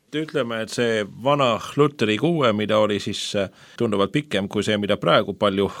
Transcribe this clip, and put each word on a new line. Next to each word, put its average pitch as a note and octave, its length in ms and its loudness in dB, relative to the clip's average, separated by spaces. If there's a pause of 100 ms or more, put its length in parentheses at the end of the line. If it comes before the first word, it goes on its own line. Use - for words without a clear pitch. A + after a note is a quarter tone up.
(140)
Ütleme, C#3 480 -4
et G#2 80 -10
see A2+ 360 0 (180)
vana C3+ 360 2 (160)
luteri C#3 420 2
kuue, D3 340 2
mida G#2+ 260 0
oli G#2 220 2
siis, - 360 -6
äh, G2 140 0 (260)
tunduvalt G2+ 360 0
pikem G2+ 360 -2
kui G#2 140 -2
see, G#2+ 160 0
mida G2+ 180 0
praegu A2+ 380 2
palju G2 360 0 (100)